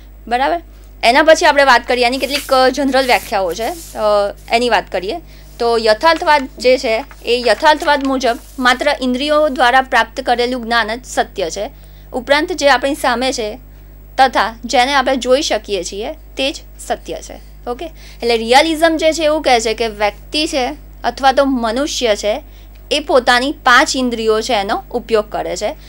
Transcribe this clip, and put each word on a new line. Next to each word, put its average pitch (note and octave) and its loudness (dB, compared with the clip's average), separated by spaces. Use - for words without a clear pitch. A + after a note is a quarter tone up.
બરાબર? C#4+ -2
એના C4 4
પછી D#4+ 6
આપણે C#4+ 4
વાત B3 6
કરીએ, B3 0
એની C4 -2
કેટલીક, C4+ -4
અ, C4 4
જનરલ C4+ 0
વ્યાખ્યાઓ F#3+ 0
છે, A3+ -6
અ, G#3 0
એની A#3+ 0
વાત F#3 0
કરીએ. G3 -6
તો A#3 0
યથાર્થવાદ D4 2
જે B3+ 2
છે B3 -4
એ A#3+ -2
યથાર્થવાદ D4 2
મુજબ A#3+ 0
માત્ર B3+ 2
ઇન્દ્રિયો D4 0
દ્વારા C4 4
પ્રાપ્ત B3 -2
કરેલું B3 -2
જ્ઞાન A3 -2
જ - -14
સત્ય G3 -4
છે, G#3 -8
ઉપરાંત C#4+ -2
જે C#4+ 0
આપણી C4+ 2
સામે B3+ -2
છે A3 -8
તથા A#3 2
જેને B3+ 0
આપણે C4 2
જોઈ B3+ 2
શકીએ G3+ -4
છીએ A3 -10
તે - -6
જ - -16
સત્ય - -8
છે. - -16
ઓકે? B3 -10
એટલે A#3 2
રિયાલિઝમ D#4 2
જે D#4 2
છે D#4 -4
એવું D4+ 0
કહે B3+ 2
છે A3+ -4
કે A3+ -4
વ્યક્તિ G#3+ -4
છે C#4 -4
અથવા B3+ 0
તો C#4 2
મનુષ્ય A#3+ -2
છે G#3 -4
એ C#4+ 0
પોતાની C4 2
પાંચ C#4 2
ઇન્દ્રિયો A3+ 0
છે A#3 -4
એનો A3 -2
ઉપયોગ A3 -2
કરે E3 -6
છે G#3+ -6